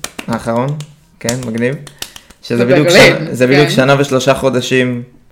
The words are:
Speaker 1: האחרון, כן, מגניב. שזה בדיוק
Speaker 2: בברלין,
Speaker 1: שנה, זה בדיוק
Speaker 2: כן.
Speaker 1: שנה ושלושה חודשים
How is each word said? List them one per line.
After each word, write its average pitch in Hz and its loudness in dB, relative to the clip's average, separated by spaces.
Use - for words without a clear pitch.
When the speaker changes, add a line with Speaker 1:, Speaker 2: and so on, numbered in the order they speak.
Speaker 1:
האחרון, 117 -4
כן, 117 -2
מגניב. 120 -2
שזה 120 0
בדיוק 143 4
Speaker 2:
בברלין, 190 4
Speaker 1:
שנה, - -8
זה 123 0
בדיוק 139 4
Speaker 2:
כן. - -4
Speaker 1:
שנה 135 4
ושלושה 135 2
חודשים 127 0